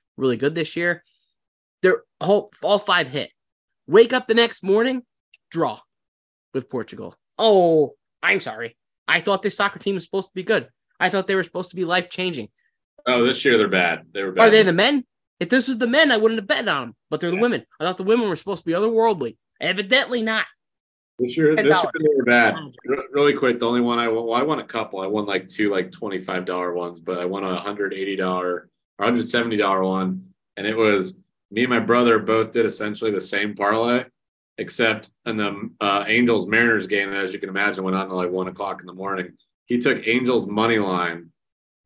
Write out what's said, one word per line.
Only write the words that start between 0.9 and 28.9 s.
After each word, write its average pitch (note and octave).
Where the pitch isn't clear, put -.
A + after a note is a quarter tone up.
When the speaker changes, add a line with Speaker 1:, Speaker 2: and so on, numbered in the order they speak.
Speaker 1:
They're F#3
all, G3+
all G3
five F3
hit. B2+
Wake A3+
up B3+
the A3+
next A#3
morning, A#3+
draw C#3
with C3
Portugal. G#2
Oh, F3
I'm F#3
sorry. A2+
I E3
thought F#3+
this G3
soccer G3
team G3
was F3
supposed F#3+
to -
be F#3
good. D3+
I F3+
thought F#3+
they G3
were F#3
supposed -
to E3+
be F#3
life-changing. F3
Speaker 2:
Oh, B2
this C3
year B2
they're G2+
bad. F2
They G2
were F#2+
bad. A3+
Speaker 1:
Are -
they G#3+
the F#3
men? B3
If F3
this B3+
was B3+
the B3
men, C#4+
I A#3
wouldn't A3
have G3
bet C4+
on D3
'em, A#2
but D3+
they're E3+
the F3
Speaker 2:
Yeah. G#3
Speaker 1:
women. A3
I D#3
thought F3+
the F#3+
women A3
were F3
supposed F#3+
to -
be E3
otherworldly. G#3
Evidently G#3+
not. A3
Speaker 2:
This B2
year, D#3
this D3+
year C#3+
Speaker 1:
Ten -
dollars. F3
Speaker 2:
they D3+
were B2+
bad. A#2
Re-, C#3
really C#3+
quick, B2
the A#2+
only A#2+
one A#2+
I A#2
won, A2+
well, A#2
I B2
won D3
a G#2+
couple. G#2+
I F#2+
won, G#2
like, G2
two, G#2
like, F#2
twenty-five F#2
dollar F2+
ones, F2
but F2+
I F2+
won G2
a F#2
hundred G2+
eighty F#2+
dollar F2+